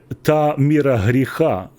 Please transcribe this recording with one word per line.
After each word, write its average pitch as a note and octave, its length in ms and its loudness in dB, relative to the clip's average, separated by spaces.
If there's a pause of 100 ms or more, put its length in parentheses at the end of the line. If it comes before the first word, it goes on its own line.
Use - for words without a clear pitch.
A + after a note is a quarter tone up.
(220)
та D3+ 340 0
міра C#3 400 2
гріха, A#2+ 720 -2 (100)